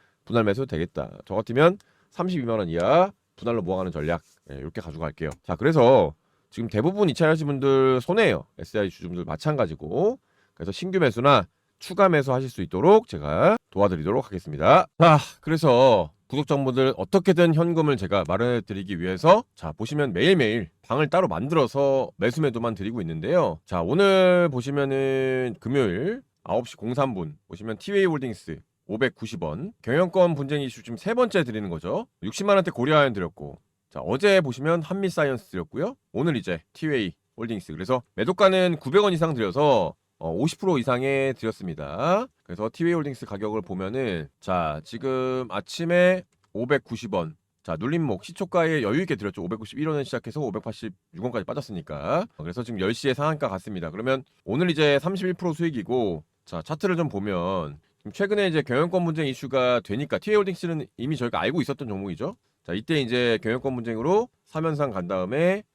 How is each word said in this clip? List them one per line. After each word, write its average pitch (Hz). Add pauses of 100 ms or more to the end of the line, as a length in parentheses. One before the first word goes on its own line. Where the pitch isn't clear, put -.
(240)
분할 113
매수 107
되겠다. 78
저 98
같으면 139 (320)
삼십이만 151
원 95
이하 120 (240)
분할로 117
모아가는 92
전략, 80 (300)
예, -
이렇게 73
가지고 80
갈게요. 76 (120)
자, 82
그래서 120 (340)
지금 117
대부분 170
이 123
차례 160
하신 156
분들 135
손해예요. 165 (120)
에스디아이 98
주주분들 87
마찬가지고, 95 (340)
그래서 85
신규 185
매수나 123 (320)
추가 190
매수 139
하실 131
수 -
있도록 160
제가 87 (140)
도와드리도록 95
하겠습니다. 90 (140)
자, 160 (220)
그래서 127 (160)
구독자분들 135
어떻게든 175
현금을 160
제가 95
마련해드리기 101
위해서, 127 (140)
자, 80
보시면 135
매일매일 113 (140)
방을 147
따로 180
만들어서 135
매수 123
매도만 117
드리고 107
있는데요. 87
자, 90
오늘 180
보시면은 135
금요일 131 (220)
아홉 117
시 -
공삼 127
분 80 (120)
보시면 110
티웨이 196
홀딩스 135 (280)
오백구십 110
원, 92
경영권 175
분쟁 143
이슈 123
지금 117
세 220
번째 226
드리는 107
거죠. 98 (140)
육십만 196
원대 180
고려아연 139
드렸고, 80 (280)
자, 71
어제 185
보시면 151
한미사이언스 170
드렸고요. 117 (180)
오늘 139
이제 90 (120)
티웨이 123 (220)
홀딩스. 113
그래서 101 (140)
매도가는 180
구백 180
원 196
이상 160
드려서, 110 (240)
어, 82
오십 117
프로 180
이상에 135
드렸습니다. 107 (160)
그래서 101
티웨이 165
홀딩스 143
가격을 107
보면은, 95 (120)
자, 82
지금 131
아침에 180 (280)
오백구십 117
원. 80 (260)
자, 82
눌림목 131
시초가에 165
여유 113
있게 170
드렸죠. 98
오백구십일 110
원에 147
시작해서 123
오백팔십육 107
원까지 113
빠졌으니까. 104 (100)
그래서 90
지금 113
열 98
시에 127
상한가 143
갔습니다. 92
그러면 127 (200)
오늘 151
이제 147
삼십일 180
프로 175
수익이고, 120 (200)
자, 85
차트를 165
좀 165
보면 92 (200)
지금 107
최근에 202
이제 156
경영권 165
분쟁 156
이슈가 123
되니까, 139
티웨이 208
홀딩스는 175 (100)
이미 143
저희가 117
알고 131
있었던 135
종목이죠. 101 (280)
자, 85
이때 147
이제 120
경영권 127
분쟁으로 123 (160)
삼 160
연상 147
간 95
다음에, 135 (120)